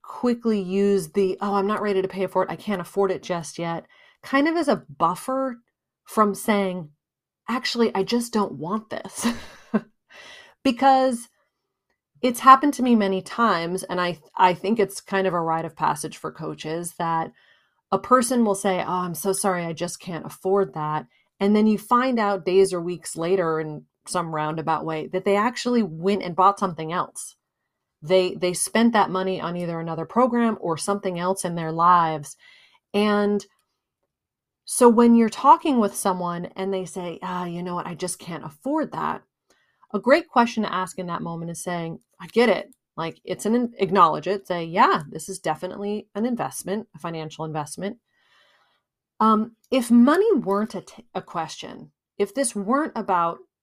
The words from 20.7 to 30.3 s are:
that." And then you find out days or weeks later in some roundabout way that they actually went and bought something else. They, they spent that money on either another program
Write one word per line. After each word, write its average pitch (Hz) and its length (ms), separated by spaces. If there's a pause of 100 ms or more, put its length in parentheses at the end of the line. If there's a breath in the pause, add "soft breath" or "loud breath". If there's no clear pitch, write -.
that." 151 320 (340)
And 208 160
then 214 120
you 214 100
find 247 400
out 202 260
days 185 300
or 170 80
weeks 170 340
later 165 440
in 151 260 (220)
some 170 260
roundabout 156 500
way 160 240
that 185 180
they 202 100
actually 240 480
went 180 400
and 175 120
bought 190 240
something 165 320
else. - 440 (640)
They, 185 340
they 180 180
spent 233 400
that 208 160
money 185 320
on 170 160
either 170 220
another 165 260
program 233 560